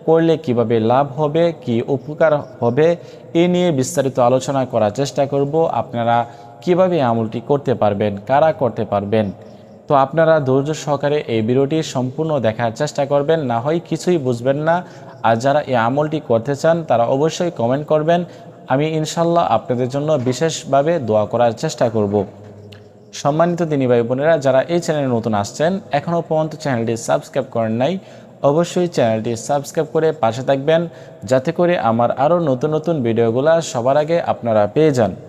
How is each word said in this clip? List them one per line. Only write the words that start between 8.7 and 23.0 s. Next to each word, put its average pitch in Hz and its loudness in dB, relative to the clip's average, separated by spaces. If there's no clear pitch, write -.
পারবেন। 101 0
তো - -2
আপনারা 160 4
ধৈর্য 139 0
সহকারে 147 -2
এই 113 0
ভিডিওটি 139 0
সম্পূর্ণ 131 -4
দেখার 110 -2
চেষ্টা 147 -4
করবেন, 143 0
না 117 -2
হয় 151 -2
কিছুই 170 -2
বুঝবেন 127 0
না। 160 0
আর 117 4
যারা 139 2
এই 131 -2
আমলটি 147 0
করতে 117 -2
চান 165 2
তারা 117 2
অবশ্যই 156 -2
কমেন্ট 127 -2
করবেন, 156 2
আমি 143 2
ইনশাল্লাহ 170 0
আপনাদের 127 0
জন্য 143 -4
বিশেষভাবে 139 0
দোয়া 107 2
করার 117 2
চেষ্টা 156 -2
করব। 104 0